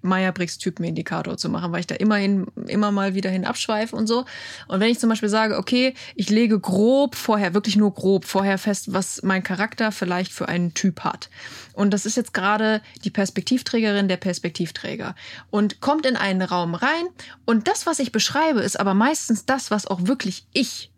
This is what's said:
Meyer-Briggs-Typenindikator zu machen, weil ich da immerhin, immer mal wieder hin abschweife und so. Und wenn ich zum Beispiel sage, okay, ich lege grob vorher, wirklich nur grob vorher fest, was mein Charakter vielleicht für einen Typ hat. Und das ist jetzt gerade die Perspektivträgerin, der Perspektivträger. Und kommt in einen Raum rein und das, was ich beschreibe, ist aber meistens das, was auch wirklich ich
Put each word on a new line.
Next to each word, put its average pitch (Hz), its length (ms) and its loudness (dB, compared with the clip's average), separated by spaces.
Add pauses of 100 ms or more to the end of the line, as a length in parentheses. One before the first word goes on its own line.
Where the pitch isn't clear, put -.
Meyer-Briggs-Typenindikator 175 1300 -2
zu - 120 -4
machen, 170 240 -4
weil 170 80 -2
ich 175 80 -6
da - 80 -4
immerhin, 202 500 2 (220)
immer 208 240 0
mal 196 220 0
wieder 190 160 -2
hin 185 140 -2
abschweife 220 520 -2
und 220 100 0
so. 233 180 0 (440)
Und 190 100 -2
wenn 220 120 4
ich 240 100 2
zum 233 80 2
Beispiel 220 200 2
sage, 220 300 2
okay, 254 360 2 (200)
ich - 160 -4
lege 220 300 4
grob 233 560 4
vorher, 202 380 0
wirklich 202 220 2
nur 208 160 6
grob 190 320 2
vorher 196 340 2
fest, 196 340 -4
was - 300 -2
mein 185 200 2
Charakter 214 500 -2
vielleicht 180 400 -2
für - 160 -6
einen 175 260 0
Typ - 260 0
hat. - 280 -6 (440)
Und 202 200 2
das 202 140 0
ist 220 100 -2
jetzt - 180 -2
gerade 214 480 2 (220)
die 185 60 -2
Perspektivträgerin, 208 1000 0
der 185 100 2
Perspektivträger. - 960 -6 (360)
Und 208 300 0
kommt 294 260 2
in 254 100 2
einen 190 260 0
Raum 175 320 0
rein 320 320 0 (380)
und 226 240 2
das, - 180 0
was 330 120 0
ich 247 140 -2
beschreibe, 277 480 2
ist - 180 -2
aber 196 160 2
meistens 233 500 2
das, 262 280 -2
was 208 160 -2
auch 180 180 -2
wirklich 220 460 -2
ich - 460 -2